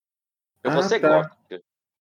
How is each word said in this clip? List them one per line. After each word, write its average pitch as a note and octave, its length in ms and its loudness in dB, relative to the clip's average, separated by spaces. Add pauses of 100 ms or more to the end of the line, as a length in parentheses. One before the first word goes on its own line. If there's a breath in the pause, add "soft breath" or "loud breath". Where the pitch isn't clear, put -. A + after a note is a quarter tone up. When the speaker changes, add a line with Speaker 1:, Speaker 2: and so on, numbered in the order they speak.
(640)
Speaker 1:
Eu B2+ 80 -2
vou F3 80 2
Speaker 2:
Ah, - 20 0
Speaker 1:
ser G3 180 -2
Speaker 2:
tá. D#3 220 4
Speaker 1:
gótica. - 400 -16 (500)